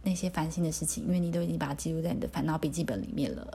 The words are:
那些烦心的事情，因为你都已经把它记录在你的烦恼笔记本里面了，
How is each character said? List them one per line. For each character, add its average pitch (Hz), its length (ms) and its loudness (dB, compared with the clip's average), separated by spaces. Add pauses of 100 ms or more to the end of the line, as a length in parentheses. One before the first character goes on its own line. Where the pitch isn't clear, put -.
那 190 100 2
些 180 160 0
烦 160 220 0
心 175 120 2
的 160 80 2
事 156 140 -2
情， - 200 -2
因 175 60 2
为 180 80 4
你 170 120 2
都 170 100 2
已 170 60 2
经 165 100 0
把 165 80 0
它 - 80 -2
记 - 180 -2
录 160 80 0
在 165 140 0
你 - 60 0
的 - 80 -2
烦 - 180 -2
恼 160 140 2
笔 151 100 2
记 170 140 0
本 123 180 0
里 - 100 -6
面 - 240 0
了， - 200 -10